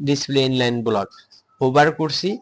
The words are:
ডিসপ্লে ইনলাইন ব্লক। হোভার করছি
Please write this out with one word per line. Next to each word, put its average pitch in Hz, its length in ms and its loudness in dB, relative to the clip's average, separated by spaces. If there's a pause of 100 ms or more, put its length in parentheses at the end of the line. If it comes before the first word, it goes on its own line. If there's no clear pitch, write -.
ডিসপ্লে 139 360 0
ইনলাইন 123 420 0
ব্লক। 107 260 -2 (520)
হোভার 147 320 4
করছি 160 500 -4